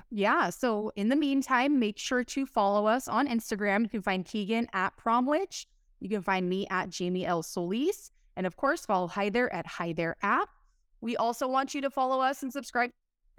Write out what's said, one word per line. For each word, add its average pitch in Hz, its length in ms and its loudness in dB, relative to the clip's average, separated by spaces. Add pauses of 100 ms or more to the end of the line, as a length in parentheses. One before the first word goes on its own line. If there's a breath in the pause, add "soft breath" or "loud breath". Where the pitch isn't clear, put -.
(120)
Yeah, 220 380 2
so 214 460 -2
in 202 140 0
the 269 60 4
meantime, 277 640 2
make 214 180 0
sure 247 260 0
to 269 220 -4
follow 208 400 2
us 233 220 2
on 247 200 2
Instagram. 208 540 0
You 226 80 0
can 214 120 -4
find 185 220 -2
Keegan 220 500 -2
at 185 240 -2
Prom 240 280 2
Witch. 311 420 -2 (320)
You 190 100 -8
can 202 120 -2
find 185 260 0
me 190 220 0
at 185 200 -2
Jamie 180 360 -2
L 175 160 0
Solis. 208 720 -4 (240)
And 185 100 -4
of 180 100 -4
course, 294 300 0
follow 185 220 2
Hi 202 220 -2
There 240 220 0
at 170 140 -6
Hi 170 280 -6
There 165 280 -2
App. 254 280 2 (520)
We 226 140 -4
also 233 320 0
want 269 260 0
you 285 80 -4
to 269 80 -2
follow 262 300 0
us 269 240 0
and 262 100 -6
subscribe 247 380 -2 (480)